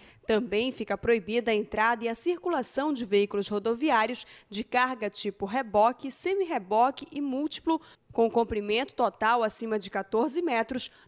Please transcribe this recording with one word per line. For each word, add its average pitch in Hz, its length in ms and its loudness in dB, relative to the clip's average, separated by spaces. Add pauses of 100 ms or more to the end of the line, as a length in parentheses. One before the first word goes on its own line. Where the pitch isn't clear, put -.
(260)
Também 214 440 2
fica 208 280 -4
proibida 226 520 0
a 214 40 4
entrada 214 500 0
e 233 40 -2
a 226 60 -2
circulação 311 800 -2
de 240 100 -4
veículos 202 460 0
rodoviários 233 760 0 (240)
de 202 120 -6
carga 247 460 0
tipo - 380 -6
reboque, 226 640 2
semi-reboque 285 1000 0
e - 80 -8
múltiplo, 294 640 -2 (320)
com 226 180 2
comprimento 220 600 0
total 226 500 2
acima 214 360 -2
de 190 100 -8
quatorze 240 540 -2
metros 247 480 -2 (180)